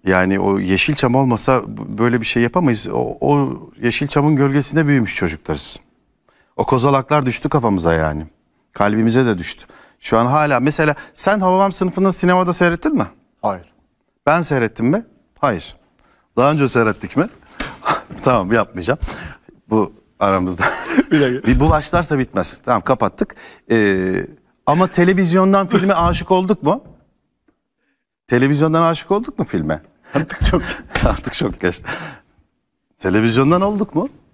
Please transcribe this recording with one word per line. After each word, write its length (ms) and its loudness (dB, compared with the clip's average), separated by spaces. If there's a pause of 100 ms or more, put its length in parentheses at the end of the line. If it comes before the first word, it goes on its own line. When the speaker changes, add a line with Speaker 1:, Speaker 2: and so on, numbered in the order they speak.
Speaker 1:
yani 340 2
o 200 0
Yeşilçam 560 0
olmasa 520 0
b-, 300 -12
böyle 240 0
bir 40 -8
şey 180 0
yapamayız. 440 0
O, 340 -4
o 380 0 (220)
Yeşilçam'ın 540 0
gölgesinde 520 0
büyümüş 280 0
çocuklarız. 640 -6 (760)
O 100 -2
kozalaklar 600 2
düştü 240 -4
kafamıza 440 2
yani. 320 -2 (480)
Kalbimize 520 2
de 120 0
düştü. 280 -10 (340)
Şu 180 0
an 80 4
hala 340 2
mesela 360 0 (180)
sen 260 0
Hababam 340 2
sınıfını 400 0
sinemada 400 2
seyrettin 420 0
mi? 120 0 (340)
Speaker 2:
Hayır. 240 -6 (600)
Speaker 1:
Ben 160 4
seyrettim 440 -2
mi? 200 0 (340)
Hayır. 360 -2 (600)
Daha 140 4
önce 160 2
seyrettik 500 0
mi? 100 0 (480)
<laughs> 480 -8
Tamam, 280 2
yapmayacağım. 480 -2 (680)
Bu 240 0 (260)
aramızda. 440 0 (240)
<laughs> 240 -2
Speaker 2:
Bir 100 2
dakika. 260 -2
Speaker 1:
Bir 120 2
bulaşlarsa 600 0
bitmez. 460 -4
Tamam, 160 0
kapattık. 540 -2 (360)
Ee, 560 0 (380)
ama 220 2
televizyondan 800 2
filme 260 0
<laughs> 0 -
aşık 380 0
olduk 320 0
mu? 200 0 (1400)
Televizyondan 560 2
aşık 280 0
olduk 280 -4
mu 60 -2
filme? 360 -4 (320)
Artık 320 -2
çok, 160 2 (220)
<laughs> 220 -4
artık 280 -2
çok 260 -4
geç. 220 -2 (1160)
Televizyondan 600 2
olduk 340 -4
mu? 140 -2 (240)